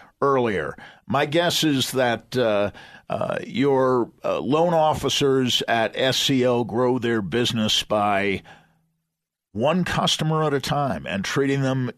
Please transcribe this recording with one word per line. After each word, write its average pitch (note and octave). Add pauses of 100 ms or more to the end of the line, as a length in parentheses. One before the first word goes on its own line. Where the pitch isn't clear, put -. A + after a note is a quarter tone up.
(220)
earlier. A#2+ (320)
My C#3+
guess E3
is C#3
that, B2
uh, G#2 (360)
uh, -
your, C3 (140)
uh, F2+
loan D#3
officers C#3
at A2+
S B2+
C C3
L A#2+
grow B2
their A#2
business A2+
by G2+ (1120)
one D#3
customer D#3
at D3
a C#3
time C3
and F#2+
treating C#3
them C3